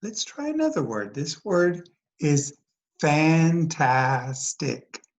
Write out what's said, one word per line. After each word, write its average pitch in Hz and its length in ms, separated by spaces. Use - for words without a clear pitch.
Let's 220 200
try 294 260
another 311 340
word. 107 300
This - 320
word 175 440
is 143 380
fantastic. 147 2000